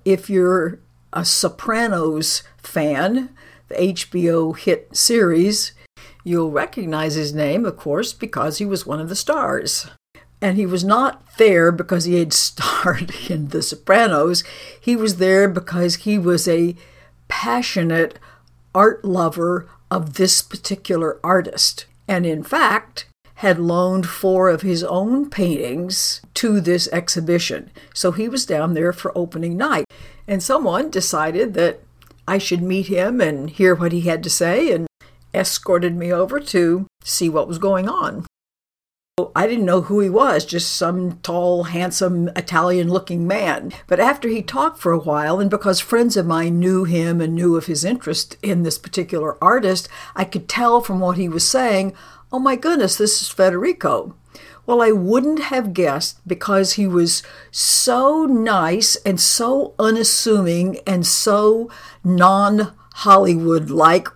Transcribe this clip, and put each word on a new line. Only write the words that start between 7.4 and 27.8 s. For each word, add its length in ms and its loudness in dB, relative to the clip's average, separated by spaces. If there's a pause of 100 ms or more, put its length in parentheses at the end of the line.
of 120 -4
course, 360 -4
because 460 -4
he 80 -4
was 180 -4
one 160 -6
of 80 -8
the 60 -8
stars. 720 -4 (560)
And 140 0
he 100 0
was 160 -2
not 400 0 (160)
there 320 6
because 340 -2
he 140 2
had 140 0
<laughs> 0 -
starred 840 -2 (160)
in 180 -4
The 140 -4
Sopranos. 800 2 (360)
He 180 0
was 220 -2
there 300 4
because 460 -2
he 240 -2
was 300 0
a 260 2 (540)
passionate 880 -2 (560)
art 300 4
lover 640 -2 (200)
of 260 -4
this 280 2
particular 800 -4
artist. 640 -2 (220)
And 180 0
in 160 -4
fact, 640 -2 (280)
had 260 0
loaned 480 0
four 400 2
of 140 2
his 200 -2
own 480 -2
paintings 880 -4 (140)
to 260 0
this 320 0
exhibition. 760 -2 (240)